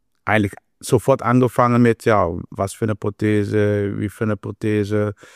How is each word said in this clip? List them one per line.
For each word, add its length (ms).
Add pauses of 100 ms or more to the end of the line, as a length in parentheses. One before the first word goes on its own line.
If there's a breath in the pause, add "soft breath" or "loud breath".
(260)
eigentlich 260 (280)
sofort 420
angefangen 580
mit, 240
ja, 240 (220)
was 240
für 100
eine 100
Prothese, 1040
wie 120
für 140
eine 120
Prothese, 800 (220 loud breath)